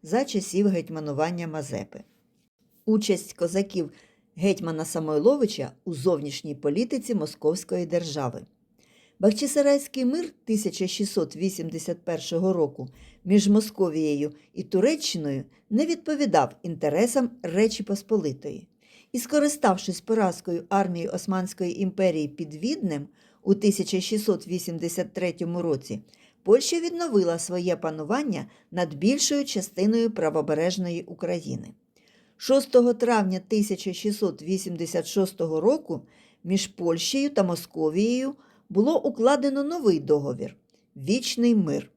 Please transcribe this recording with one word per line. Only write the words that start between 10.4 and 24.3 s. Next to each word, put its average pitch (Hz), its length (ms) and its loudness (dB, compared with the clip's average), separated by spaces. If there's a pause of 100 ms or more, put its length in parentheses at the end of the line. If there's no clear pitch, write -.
тисяча 208 420 -2
шістсот 190 480 -2
вісімдесят 165 680 -4
першого 175 500 -2
року 143 340 -2 (380)
між 202 220 6
Московією 160 840 2 (220)
і - 100 -8
Туреччиною 180 800 0 (260)
не 240 160 2
відповідав 285 760 2
інтересам 190 680 0 (140)
Речі 202 400 2
Посполитої. 156 840 -4 (440)
І, 247 80 -4
скориставшись 247 800 0
поразкою 180 680 -2
армії 180 380 0
Османської 185 720 -4
імперії 180 460 0
під 151 280 -10
Віднем 170 520 -4 (360)
у 196 100 4
тисяча 202 480 2
шістсот 208 460 -2